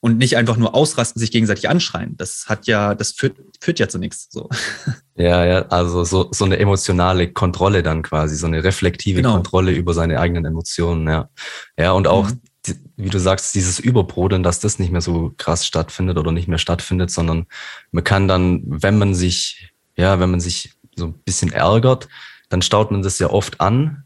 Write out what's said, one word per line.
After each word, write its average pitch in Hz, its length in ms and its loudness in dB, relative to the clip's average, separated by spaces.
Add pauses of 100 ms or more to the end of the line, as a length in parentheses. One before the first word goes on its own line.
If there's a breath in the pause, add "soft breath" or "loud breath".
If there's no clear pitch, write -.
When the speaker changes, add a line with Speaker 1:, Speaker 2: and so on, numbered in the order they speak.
Speaker 1:
Und 117 180 2
nicht 127 180 2
einfach 117 200 2
nur 117 200 2
ausrasten, 127 420 0
sich 113 140 -4
gegenseitig 110 360 0
anschreien. - 480 -2
Das - 300 -10
hat - 220 -4
ja, 104 260 2
das 104 180 -4
führt, - 240 -4 (240)
führt 170 200 -2
ja 101 80 0
zu - 100 -8
nichts, - 320 -10
so. - 240 -14
<laughs> - 40 -6 (640 loud breath)
Speaker 2:
Ja, 87 240 4
ja, 90 220 2
also 87 380 0
so, 92 260 0
so - 140 -2
eine 95 140 2
emotionale 92 760 2
Kontrolle 92 500 2
dann 80 220 0
quasi, 78 320 -2
so 80 100 -4
eine 80 160 0
reflektive 90 600 0
Speaker 1:
Genau. 123 100 4
Speaker 2:
Kontrolle 92 400 2
über 87 200 0
seine 82 280 0
eigenen 85 240 0
Emotionen, 82 640 -2
ja. 78 200 -2 (480 loud breath)
Ja, 85 140 2
und 95 160 4
auch, 98 240 4
Speaker 1:
Mhm. 123 100 -8 (260)
Speaker 2:
die, - 80 -6 (220)
wie 98 120 -6
du 95 100 -2
sagst, 95 380 0
dieses 92 240 -2
Überbrodeln, 92 640 0
dass 87 160 0
das - 180 -4
nicht 90 140 0
mehr 87 80 0
so 82 360 -2
krass - 300 -4
stattfindet 85 520 -2
oder 78 120 -2
nicht 87 160 -2
mehr 85 120 -2
stattfindet, 87 520 -2
sondern 82 360 -2 (440 loud breath)
man 87 140 -2
kann 98 240 2
dann, 90 360 2
wenn 87 320 2
man 104 160 4
sich, - 600 -4 (240)
ja, 95 240 4
wenn 90 100 4
man 90 80 2
sich - 360 -6 (200)
so 85 120 -6
ein 80 80 -10 (100)
bisschen - 280 -2
ärgert, 117 560 2 (400 loud breath)
dann 92 140 0
staut 107 300 2
man 98 100 0
das 95 160 -2
ja 90 100 0
oft - 320 -2
an 135 460 0